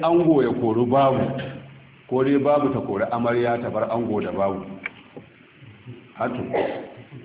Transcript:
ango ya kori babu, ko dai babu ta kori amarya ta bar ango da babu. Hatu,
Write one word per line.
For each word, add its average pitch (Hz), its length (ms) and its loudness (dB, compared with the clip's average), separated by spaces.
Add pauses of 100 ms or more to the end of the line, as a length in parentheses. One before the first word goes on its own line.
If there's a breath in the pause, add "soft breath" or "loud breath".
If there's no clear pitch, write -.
ango 160 400 4
ya 117 100 2
kori 120 340 2
babu, 131 340 4 (880)
ko 127 160 2
dai 143 140 4
babu 139 340 2
ta 117 80 0
kori 104 320 -2
amarya 120 500 0
ta 117 80 -4
bar 107 200 -2
ango 110 300 -2
da 90 120 -6
babu. 95 320 -2 (1500)
Hatu, 117 280 -4 (840)